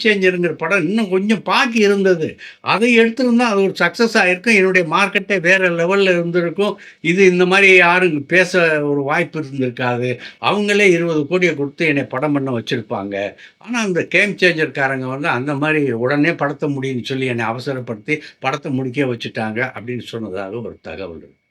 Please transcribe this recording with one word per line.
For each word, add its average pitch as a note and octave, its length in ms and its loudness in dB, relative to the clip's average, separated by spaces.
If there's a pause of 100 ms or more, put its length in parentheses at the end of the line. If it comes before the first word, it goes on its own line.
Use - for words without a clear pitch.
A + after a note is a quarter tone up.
சேஞ்சருங்கிற F#3 500 2
படம் E3 340 -2
இன்னும் G#3+ 220 -2
கொஞ்சம் G3 320 0
பாக்கி A#3 380 0
இருந்தது, F#3+ 600 2 (200)
அதை A3+ 400 2
எடுத்திருந்தா A#3 360 2
அது A3+ 280 2
ஒரு F#3+ 160 0
சக்சஸ் A3+ 340 0
ஆயிருக்கும், F#3 420 2
என்னுடைய F3+ 400 2
மார்க்கெட்டே G3 460 0
வேற F#3 280 2
லெவல்ல F3 320 2
இருந்திருக்கும், F3 760 0 (220)
இது F3+ 240 4
இந்த F3+ 200 4
மாதிரி F#3+ 300 6
யாரும் F3 500 4
பேச E3+ 600 2
ஒரு C#3+ 160 0
வாய்ப்பு D#3 400 -2
இருந்திருக்காது, B2+ 800 -4 (220)
அவங்களே G3+ 400 2
இருபது E3+ 460 2
கோடியை F3 280 0
கொடுத்து C#3+ 300 -4
என்னை C#3 180 0
படம் C#3+ 300 -2
பண்ண C3+ 260 -2
வச்சிருப்பாங்க. G2+ 760 -6 (240)
ஆனா, A#3+ 220 -6
அந்த F3+ 260 -2
கேம் F#3+ 300 0
சேஞ்சர்காரங்க C3+ 720 0
வந்து C#3 200 -6
அந்த C#3 280 -2
மாதிரி D3 360 0
உடனே C#3+ 420 0
படத்தை C#3+ 440 -4
முடியும்னு C3 260 -6
சொல்லி C3 220 -4
என்னை A#2 200 -2
அவசரப்படுத்தி B2 760 -6 (180)
படத்தை D#3 320 -6
முடிக்க C3 340 -2
வச்சுட்டாங்க A#2 680 -6
அப்படின்னு A#2 260 -10
சொன்னதாக G2+ 600 -10
ஒரு F2 200 -14
தகவல் E2+ 360 -12
இருக்கு. C#2 180 -20 (140)